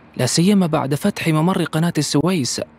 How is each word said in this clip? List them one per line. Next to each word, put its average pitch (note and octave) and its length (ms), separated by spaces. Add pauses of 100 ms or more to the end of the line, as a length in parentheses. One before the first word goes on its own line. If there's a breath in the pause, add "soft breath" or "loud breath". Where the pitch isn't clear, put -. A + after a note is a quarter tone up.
(180)
لا C3 80
سيما F#3 420
بعد C#3+ 280
فتح - 320
ممر E3 360
قناة D#3+ 340
السويس، D3 640 (180)